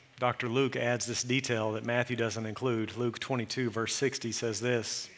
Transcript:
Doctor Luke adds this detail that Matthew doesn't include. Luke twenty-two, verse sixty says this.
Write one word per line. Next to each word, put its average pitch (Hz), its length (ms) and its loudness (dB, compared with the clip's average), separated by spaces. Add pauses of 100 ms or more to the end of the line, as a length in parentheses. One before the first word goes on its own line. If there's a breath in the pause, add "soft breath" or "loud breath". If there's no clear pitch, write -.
(200)
Doctor 120 280 2
Luke 127 300 2
adds 120 280 0
this 120 160 -2
detail 123 520 0
that 110 100 -4
Matthew 123 320 2
doesn't 113 300 0
include. 110 500 0
Luke 117 240 -2
twenty-two, 123 500 -2
verse 110 240 0
sixty 117 380 0
says 107 300 -2
this. 120 560 0